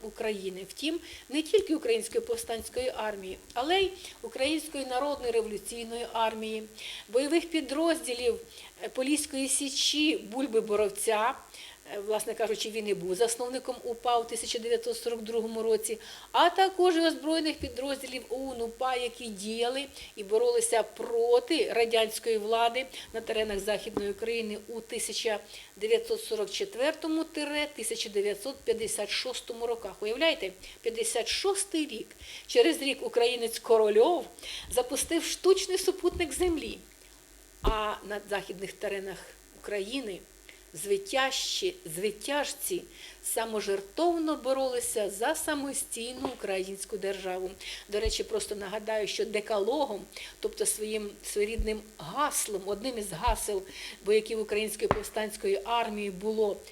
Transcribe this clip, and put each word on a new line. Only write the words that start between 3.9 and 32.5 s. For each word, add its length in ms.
Української 640
народної 460
революційної 840
армії, 500
бойових 400
підрозділів, 880
е, 60
Поліської 580
Січі, 680
Бульби 440
Боровця. 720
Е, 60
власне 340
кажучи, 360
він 180
і 60
був 220
засновником 680
упа 360
у 40
тисяча 360
дев'ятсот 380
сорок 240
другому 420
році, 340
а 180
також 460
і 40
озброєних 580
підрозділів 720
оун, 320
упа, 340
які 300
діяли 600
і 80
боролися 600
проти 880
радянської 640
влади 480
на 80
теренах 380
Західної 520
України 460
у 140
тисяча 580
дев'ятсот 480
сорок 280
четвертому 720
п'ятдесят 440
шостому 580
роках. 320
Уявляєте, 520
п'ятдесят 460
шостий 580
рік. 220
Через 340